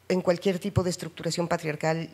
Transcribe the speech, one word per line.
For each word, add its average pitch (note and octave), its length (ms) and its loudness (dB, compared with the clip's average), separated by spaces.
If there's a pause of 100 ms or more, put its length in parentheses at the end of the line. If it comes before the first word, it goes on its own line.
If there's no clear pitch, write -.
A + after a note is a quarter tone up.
en F#3 140 2
cualquier F3+ 360 2
tipo F#3+ 240 0
de F3 80 0
estructuración E3 560 -4
patriarcal D#3+ 680 0